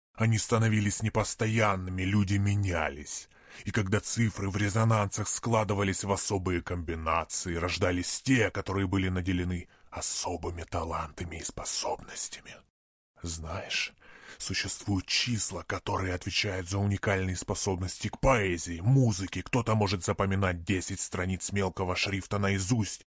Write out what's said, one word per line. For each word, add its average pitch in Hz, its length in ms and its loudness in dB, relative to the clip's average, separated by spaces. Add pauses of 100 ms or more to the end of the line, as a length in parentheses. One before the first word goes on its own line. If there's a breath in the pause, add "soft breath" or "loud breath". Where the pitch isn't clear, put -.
(140)
Они 113 240 4
становились 107 640 2
непостоянными, 104 1000 0
люди 98 340 4
менялись. 90 920 0 (360 loud breath)
И - 80 -4
когда 101 260 2
цифры 104 500 0
в 95 80 -4
резонансах 104 680 2
складывались 101 800 2
в 101 80 0
особые 92 500 0
комбинации, 82 920 -2
рождались 90 640 0
те, 117 280 4
которые 98 360 0
были 92 220 2
наделены 90 580 0 (240 soft breath)
особыми 87 720 -6
талантами 82 760 -6
и - 40 -10
способностями. - 1120 -8 (680)
Знаешь, 82 680 -6 (460 loud breath)
существуют - 680 -2
числа, 95 560 -2
которые 95 520 -2
отвечают 92 540 -2
за 98 100 -2
уникальные 98 580 2
способности 95 720 -2
к - 120 -8
поэзии, 95 600 2
музыке. 104 600 4
Кто-то 117 320 2
может 101 300 2
запоминать 95 600 2
десять 95 360 0
страниц 92 500 -2
мелкого 95 460 0
шрифта 98 420 -2
наизусть, 98 720 0